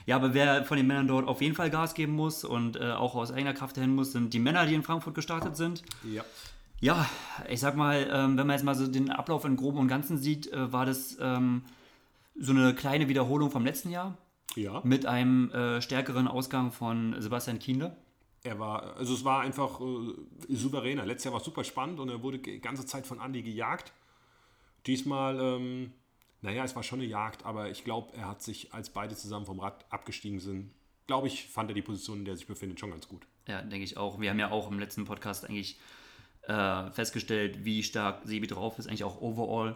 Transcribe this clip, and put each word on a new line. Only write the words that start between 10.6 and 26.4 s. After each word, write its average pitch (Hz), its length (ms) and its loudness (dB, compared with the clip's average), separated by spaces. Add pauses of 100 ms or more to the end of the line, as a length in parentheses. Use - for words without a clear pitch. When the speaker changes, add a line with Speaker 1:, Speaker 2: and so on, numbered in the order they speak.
Speaker 1:
war 127 120 4
das, - 360 -2
ähm, 127 420 2 (760)
so 135 140 2
eine 127 200 10
kleine 143 360 2
Wiederholung 139 420 4
vom 123 140 2
letzten 156 260 -2
Jahr. 180 260 -4 (380)
Speaker 2:
Ja. 101 280 -4
Speaker 1:
Mit 135 220 6
einem, 127 460 4
äh, 120 300 0
stärkeren 127 460 0
Ausgang 127 440 0
von 113 500 -2
Sebastian 117 380 -2
Kienle. 143 360 -2 (480)
Speaker 2:
Er 110 160 -6
war, 110 360 -6
also 127 180 -2
es 127 120 -2
war 135 160 4
einfach, 135 400 -2
äh, 123 720 -6
souveräner. 131 500 -2
Letztes 117 200 -4
Jahr 127 80 -4
war 113 80 -2
es - 40 -8
super 113 200 -6
spannend 147 340 -6
und 131 80 -6
er 120 160 -6
wurde 135 160 -6
die - 220 -10
ganze 131 240 -8
Zeit 135 200 -8
von 117 140 -10
Andi 127 220 -6
gejagt. 110 500 -4 (920)
Diesmal, 135 540 0
ähm, 127 520 -2 (500)